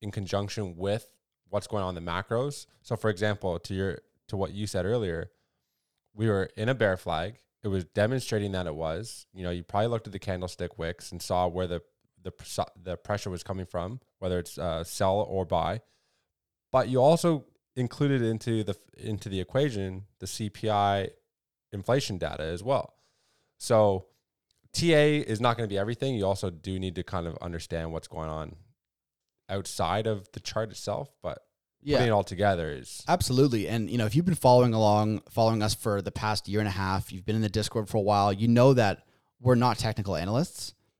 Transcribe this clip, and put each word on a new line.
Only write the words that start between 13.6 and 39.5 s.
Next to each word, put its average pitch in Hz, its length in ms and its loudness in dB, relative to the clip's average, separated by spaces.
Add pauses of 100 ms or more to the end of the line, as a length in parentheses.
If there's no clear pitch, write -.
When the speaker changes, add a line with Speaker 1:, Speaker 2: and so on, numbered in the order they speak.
Speaker 1:
from, 92 340 -6 (200)
whether 90 180 -2
it's, - 180 -8
uh, 82 280 -4
sell 98 380 0
or 95 220 -2
buy. 85 360 0 (880)
But 123 180 2
you 127 120 2
also 160 460 4 (280)
included 127 480 0
into 113 400 0
the, 98 140 -4 (200)
into 104 320 -6
the 95 120 -4
equation 98 640 -2 (160)
the 95 80 -8
C 107 200 -6
P 107 220 -4
I 101 380 2 (640)
inflation 107 460 0
data 78 260 -2
as 85 180 -6
well. 120 320 -2 (640)
So 104 480 4 (640)
T 165 220 4
A 147 240 6
is 107 220 -2
not 117 160 4
gonna 117 100 -2
be 98 120 -2
everything. 120 360 -2
You 98 120 0
also 98 240 0
do 92 280 -6
need 92 160 -4
to 87 80 -6
kind 85 240 -6
of 82 120 -8
understand 82 540 -6
what's 80 160 -8
going 80 200 -8
on 78 260 -8 (920)
outside 98 580 -2
of 104 280 -4
the 110 60 -14
chart 110 300 -6
itself, 107 400 -8 (100)
but - 220 -10 (400)
Speaker 2:
Yeah. 139 160 2
Speaker 1:
putting 123 100 4
it 110 40 2
all 101 120 4
together 90 460 0
is 65 360 -12
Speaker 2:
Absolutely. 127 640 2
And, 107 220 -2
you 120 80 0
know, 110 80 2
if 107 100 0
you've 175 80 4
been 180 100 2
following 123 400 6
along, 107 560 4
following 113 320 2
us 104 120 0
for 101 280 -2
the - 80 -6
past 107 380 -4
year 101 100 -2
and 107 80 0
a 101 60 -2
half, 95 400 -2
you've 95 140 -12
been 107 100 0
in 110 60 2
the 107 60 2
Discord 104 400 -2
for 113 100 0
a - 20 2
while, 101 320 4
you 107 160 0
know 123 260 8
that 104 300 2 (340)
we're 123 160 4